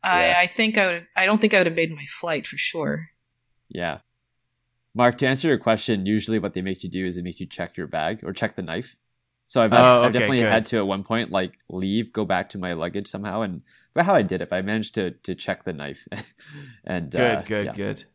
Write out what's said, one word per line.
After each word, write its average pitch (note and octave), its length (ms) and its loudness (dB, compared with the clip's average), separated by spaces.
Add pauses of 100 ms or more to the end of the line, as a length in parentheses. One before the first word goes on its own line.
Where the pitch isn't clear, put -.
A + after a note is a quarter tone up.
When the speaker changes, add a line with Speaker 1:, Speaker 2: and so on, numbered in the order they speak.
Speaker 1:
I, F3+ 240 2
Speaker 2:
Yeah. F3 120 4
Speaker 1:
I F3+ 80 4
think A3 300 0
I G3 140 4
would, E3+ 240 -6
I F#3 100 2
don't G#3 140 2
think G#3+ 140 2
I G3 60 6
would F3 80 4
have E3 100 -2
made E3 180 -2
my C#3+ 100 -14
flight D#3 400 -6
for C#3 120 -12
sure. D#3 500 -4 (600)
Speaker 3:
Yeah. E2 300 -6 (920)
Mark, A#2+ 260 4
to C#3 80 2
answer C3+ 200 0
your C3+ 100 4
question, G#2+ 480 0
usually G#2+ 340 0
what F2+ 140 -4
they F#2+ 80 -6
make F#2+ 220 -6
you F#2 60 -10
do F#2 160 -6
is F2+ 100 -4
they F2+ 60 -8
make F2 180 -10
you F2+ 80 -10
check - 300 -10
your E2 100 -8
bag D#2+ 360 -4
or G2 100 -8
check - 220 -6
the G2 60 -8
knife. F2 340 -10 (500)
So - 160 2
I've, A2 120 6
Speaker 4:
Oh, - 20 8
Speaker 3:
I've B2 340 10
Speaker 4:
okay, A2 40 0
Speaker 3:
definitely A#2+ 260 2
Speaker 4:
good. A2 120 4
Speaker 3:
had A2+ 160 2
to A#2 100 -2
at G2 100 0
one G2 160 -2
point, A2+ 280 -4
like, F#2 260 -2 (100)
leave, G2 460 -4
go G#2+ 120 -2
back F2+ 260 -2
to G#2+ 60 -12
my F2+ 160 -6
luggage F2 340 -6
somehow, G2+ 340 -6
and F#2 240 -6
I - 280 -20
forgot E3+ 120 4
how G3 100 4
I C3+ 60 6
did F#2 200 -2
it, E2+ 80 -8
but F2+ 80 -2
I F#2+ 40 -2
managed G#2+ 340 -4
to, F#2+ 160 -2
to - 240 -10
check - 280 -8
the F#2 100 -8
knife. C#2+ 380 -12
<laughs> - 760 -18
And, E2+ 260 -6
Speaker 4:
Good, A#2 260 2
Speaker 3:
uh, - 40 -4
Speaker 4:
good, G#2 240 -4
Speaker 3:
yeah. - 80 -8
Speaker 4:
good. G2+ 300 -8 (120)